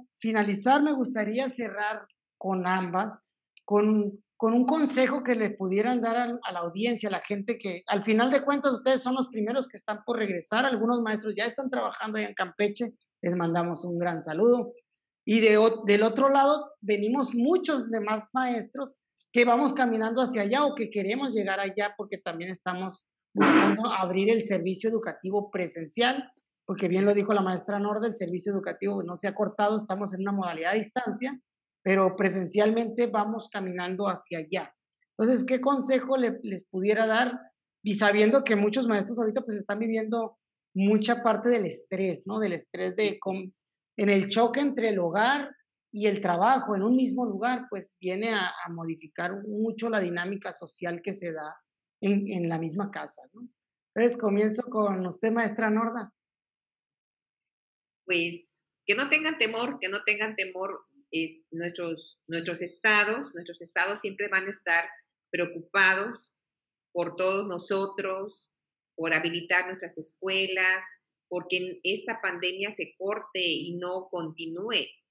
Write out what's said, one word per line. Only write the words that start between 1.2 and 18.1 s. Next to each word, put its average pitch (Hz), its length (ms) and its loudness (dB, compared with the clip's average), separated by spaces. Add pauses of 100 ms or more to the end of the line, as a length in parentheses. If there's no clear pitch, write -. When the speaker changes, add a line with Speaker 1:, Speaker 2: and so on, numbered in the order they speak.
Speaker 1:
cerrar 214 580 -6 (320)
con 185 300 -2
ambas, 185 500 -2 (460)
con, 208 580 2 (140)
con 226 180 2
un 247 100 6
consejo 262 600 2
que 247 100 2
le 214 160 0
pudieran 208 500 0
dar 226 160 0
al, 240 280 -2
a 196 80 -6
la 175 80 -4
audiencia, 208 480 -2
a 196 40 -4
la 180 80 -2
gente 208 380 -4
que, 180 300 -8
al 202 140 0
final 220 280 4
de 277 120 4
cuentas, 277 320 2
ustedes 254 280 2
son 254 140 -2
los 254 120 0
primeros 233 380 -2
que - 100 -18
están 208 280 -8
por 233 140 -2
regresar, 208 460 0
algunos 240 360 2
maestros 214 360 -2
ya 214 100 0
están 262 220 -4
trabajando 214 500 -4
allá 208 100 -4
en 208 60 -14
Campeche, 208 580 -2 (300)
les 175 120 0
mandamos 170 500 0
un 175 140 -4
gran 170 240 -2
saludo. 233 500 2 (540)
Y 214 140 4
de 214 180 8
o-, 226 260 4
del 208 200 6
otro 247 240 4
lado, 277 420 4 (100)
venimos 214 540 0
muchos 262 560 2
demás 214 420 -2